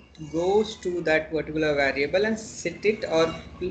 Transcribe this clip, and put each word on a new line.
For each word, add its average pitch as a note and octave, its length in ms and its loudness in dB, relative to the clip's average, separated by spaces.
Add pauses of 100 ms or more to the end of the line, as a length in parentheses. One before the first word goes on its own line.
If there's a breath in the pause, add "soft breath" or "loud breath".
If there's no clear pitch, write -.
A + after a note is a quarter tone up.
(320)
goes G3 440 2
to F3 260 -4
that D#3 280 2
particular D3+ 440 0
variable C#3+ 500 2
and A3 140 0
set - 460 -8
it, G#3+ 200 2
or, D#3+ 220 4 (440)